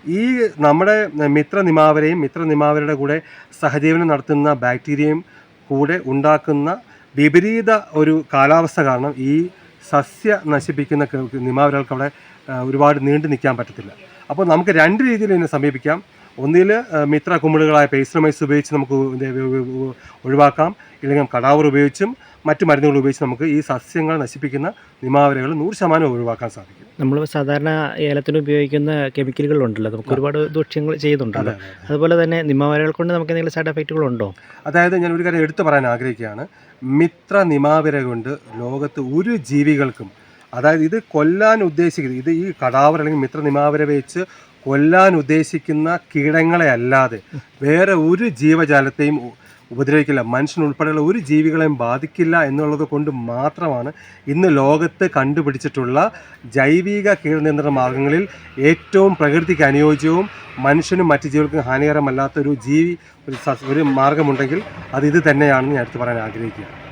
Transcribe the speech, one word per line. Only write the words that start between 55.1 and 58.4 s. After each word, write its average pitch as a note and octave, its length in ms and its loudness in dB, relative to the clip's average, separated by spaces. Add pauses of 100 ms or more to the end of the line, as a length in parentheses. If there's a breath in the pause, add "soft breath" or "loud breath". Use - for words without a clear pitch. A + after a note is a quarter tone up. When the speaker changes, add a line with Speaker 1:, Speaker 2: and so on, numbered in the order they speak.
Speaker 1:
കണ്ടുപിടിച്ചിട്ടുള്ള C#3 920 -2 (340 loud breath)
ജൈവിക F3+ 680 0
കീടനിയന്ത്രണ D3+ 560 -2
മാർഗ്ഗങ്ങളിൽ C#3 580 0 (320 loud breath)